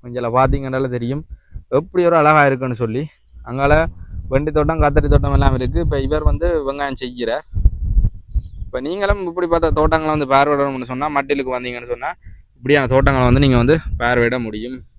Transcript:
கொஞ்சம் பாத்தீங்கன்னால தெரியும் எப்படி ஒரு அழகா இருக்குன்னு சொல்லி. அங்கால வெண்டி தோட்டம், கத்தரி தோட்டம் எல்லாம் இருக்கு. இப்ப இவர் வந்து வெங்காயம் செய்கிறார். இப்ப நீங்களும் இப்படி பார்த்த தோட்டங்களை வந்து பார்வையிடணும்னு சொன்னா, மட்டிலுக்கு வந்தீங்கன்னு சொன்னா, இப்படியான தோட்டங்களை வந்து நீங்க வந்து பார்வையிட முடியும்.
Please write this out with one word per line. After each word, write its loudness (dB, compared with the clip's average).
கொஞ்சம் -6
பாத்தீங்கன்னால 0
தெரியும் -4
எப்படி 0
ஒரு 4
அழகா 6
இருக்குன்னு 0
சொல்லி. -4
அங்கால 0
வெண்டி -2
தோட்டம், 0
கத்தரி 2
தோட்டம் 4
எல்லாம் 4
இருக்கு. -2
இப்ப 0
இவர் -2
வந்து 0
வெங்காயம் -4
செய்கிறார். -6
இப்ப -8
நீங்களும் -2
இப்படி -2
பார்த்த 0
தோட்டங்களை 2
வந்து -2
பார்வையிடணும்னு 2
சொன்னா, -6
மட்டிலுக்கு -2
வந்தீங்கன்னு -8
சொன்னா, -6
இப்படியான 2
தோட்டங்களை 2
வந்து 4
நீங்க 4
வந்து 4
பார்வையிட 0
முடியும். -8